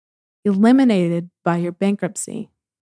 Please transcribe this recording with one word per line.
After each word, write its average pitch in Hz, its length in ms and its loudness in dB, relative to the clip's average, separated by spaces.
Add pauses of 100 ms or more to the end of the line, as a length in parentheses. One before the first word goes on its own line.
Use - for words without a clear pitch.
(440)
eliminated 196 840 2 (160)
by 170 120 0
your 175 140 -4
bankruptcy. - 800 -6 (340)